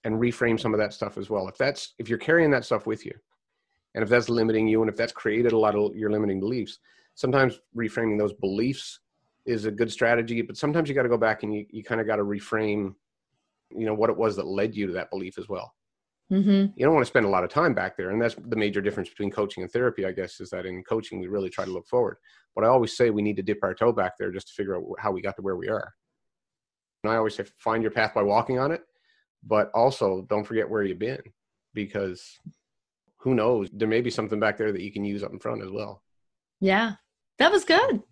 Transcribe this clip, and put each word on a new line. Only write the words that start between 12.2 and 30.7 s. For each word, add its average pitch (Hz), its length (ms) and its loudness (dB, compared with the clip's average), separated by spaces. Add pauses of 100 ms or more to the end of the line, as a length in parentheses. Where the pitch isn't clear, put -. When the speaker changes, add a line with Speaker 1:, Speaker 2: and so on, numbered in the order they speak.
Speaker 1:
reframe, 104 680 -2 (760)
you 110 160 -6
know, 107 80 0
what 110 160 2
it - 60 -4
was 107 200 0
that 95 100 -6
led 98 280 -2
you 104 140 -4
to 87 40 -6
that 90 180 -6
belief 95 280 -8
as 95 100 -14
well. 95 240 -10 (600)
Speaker 2:
Mm-hmm. 196 420 4
Speaker 1:
You 127 120 2
don't 160 80 6
wanna 135 100 6
spend 117 220 2
a - 20 2
lot 92 160 2
of 87 60 -4
time 147 240 2
back 95 220 -4
there. 92 140 -6
And 107 100 -2
that's 117 140 0
the 117 220 -6
major 104 240 0
difference 98 300 -4
between 101 200 -4
coaching 101 320 -4
and 90 80 -8
therapy, 117 360 0
I 92 60 -4
guess, 92 280 -8
is 92 100 -12
that 92 140 -8
in 92 180 -8
coaching, 107 380 -4
we 90 80 -8
really 95 220 -4
try 92 160 -6
to 95 40 -8
look 90 160 -8
forward. 123 300 0 (400)
But 107 80 2
I 113 40 6
always 123 280 4
say 120 140 4
we 104 120 0
need 104 140 0
to 95 60 -4
dip 101 200 -2
our 92 120 -2
toe 117 180 2
back 95 260 0
there 95 140 -4
just 95 160 -10
to - 60 -20
figure 98 220 -4
out 87 120 -6
wh-, 101 120 -10
how 107 120 -2
we 92 80 -4
got 98 160 -6
to 95 60 -14
where 95 140 -2
we 95 120 -6
are. - 240 -6 (1120)
And 107 80 0
I 113 40 2
always 110 200 0
say, 101 80 -6 (140)
find 113 240 0
your 110 100 -2
path 110 220 0
by 107 80 2
walking 113 360 2
on 143 140 0
it, 165 100 -6 (640)
but 107 280 2
also 107 560 2
don't 104 140 0
forget 110 240 -2
where 104 160 0